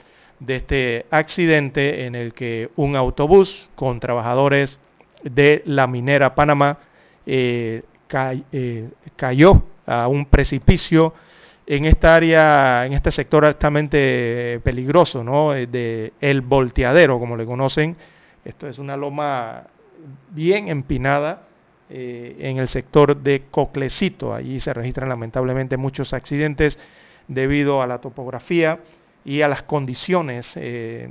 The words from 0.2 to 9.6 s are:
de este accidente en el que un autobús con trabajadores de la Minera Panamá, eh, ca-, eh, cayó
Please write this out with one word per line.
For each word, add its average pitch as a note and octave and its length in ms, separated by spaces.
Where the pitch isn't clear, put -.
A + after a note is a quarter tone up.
de C3 160
este B2+ 540
accidente D3+ 960
en B2 100
el A#2 160
que A#2 420
un C#3+ 220
autobús D3+ 800
con B2 240
trabajadores C3 800
de C#3+ 440
la C#3 200
Minera B2+ 480
Panamá, C#3+ 440
eh, A#2+ 580
ca-, C3 260
eh, A#2+ 380
cayó C#3 480